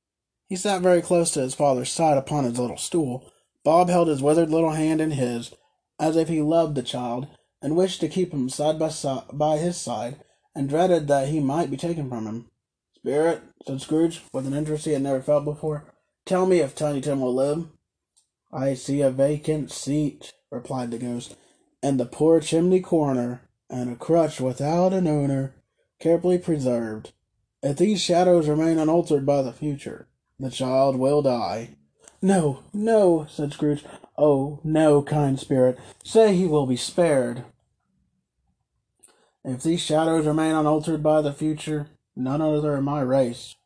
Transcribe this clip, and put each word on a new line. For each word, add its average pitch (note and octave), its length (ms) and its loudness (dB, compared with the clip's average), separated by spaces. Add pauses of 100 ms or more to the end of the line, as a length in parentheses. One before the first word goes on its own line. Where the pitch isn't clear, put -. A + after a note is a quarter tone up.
(480)
He F#3+ 80 -6
sat F#3+ 240 -2
very F3+ 220 4
close E3+ 300 0
to D3+ 80 -2
his C3 140 -4
father's C3 380 0
side D#3 240 2
upon C#3+ 280 -2
his A#2+ 140 -4
little A#2+ 200 -4
stool. C3+ 440 -4 (420)
Bob F3 260 4
held E3+ 180 4
his C#3 140 0
withered D#3 260 4
little D#3+ 220 2
hand D#3 320 0
in D#3 80 0
his, A#2+ 420 -4 (460)
as D#3 180 0
if D#3+ 120 2
he E3 120 -2
loved D#3 340 0
the C3 80 -2
child, B2 440 -6 (340)
and D3+ 160 -2
wished F#3 240 0
to D#3+ 80 -2
keep F3+ 240 -4
him C3 160 -2
side D#3 300 -2
by D#3+ 100 -2
si-, C3+ 440 -6
by D3+ 260 0
his F3 180 -4
side, A#2+ 460 -8 (320)
and C#3 160 -4
dreaded E3 380 2
that C#3 200 2
he D#3 120 -2
might C3+ 300 -2
be C#3 60 -4
taken E3 320 -6
from A#2 180 -8
him. A2+ 220 -10 (580)
"Spirit," D#3 340 0 (240)
said C3+ 160 -8
Scrooge, E3 520 -2
with C3+ 160 -6
an C3+ 40 -4
interest D3+ 320 -4
he D#3+ 60 -4
had C#3 120 0
never C3+ 200 -2
felt D3 220 0
before, D3+ 500 -6 (300)
"tell F#3 200 0
me F#3 140 4
if C#3+ 160 0
Tiny D3 260 -2
Tim C#3 200 -2
will B2+ 120 0
live." D3 360 -2 (840)
"I C#3 220 -2
see C#3 260 -4
a C3+ 120 4
vacant D3 580 -2
seat," - 640 -6 (160)
replied B2 400 -8
the A2+ 80 -8
ghost, A#2+ 380 -8 (440)
"and C#3 200 0
the A#2+ 40 -2
poor D#3+ 360 4
chimney F3 400 2
corner, C3 600 -2 (280)
and B2 180 -6
a A#2+ 60 -8
crutch D#3+ 460 0
without D3+ 520 0
an F#3 140 0
owner, C#3 480 -2 (460)
carefully E3+ 360 2
preserved. A#2+ 760 -4 (500)
If C#3 140 -2
these G3 240 2
shadows F3 480 4
remain D#3+ 280 2
unaltered D#3 480 2
by C#3+ 160 2
the B2+ 120 -4
future, - 560 -10 (320)
the C3 100 -6
child C3 460 0
will C#3+ 260 2
die." A#2 540 -2 (440)
"No, E3+ 520 2
no," G3+ 580 2
said D3 220 -6
Scrooge. D3 320 -2 (340)
"Oh, D3 460 2
no, D#3 380 4
kind C#3+ 360 0
spirit. B2+ 400 2 (240)
Say A3 320 4
he F3+ 120 2
will D3+ 200 2
be B2+ 100 0
spared." B2+ 680 0 (2000)
"If B2+ 180 -8
these E3 180 0
shadows D#3+ 460 0
remain D#3 300 0
unaltered D#3 480 0
by D#3 180 4
the D3 100 -2
future, D3+ 580 -6 (280)
none C3 220 -2
other D3+ 360 0
of C3+ 60 -2
my C#3+ 200 -2
race," B2+ 640 -2